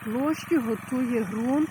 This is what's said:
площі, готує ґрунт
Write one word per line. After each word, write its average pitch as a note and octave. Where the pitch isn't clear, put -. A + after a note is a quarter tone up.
площі, C#4+
готує A#3+
ґрунт B3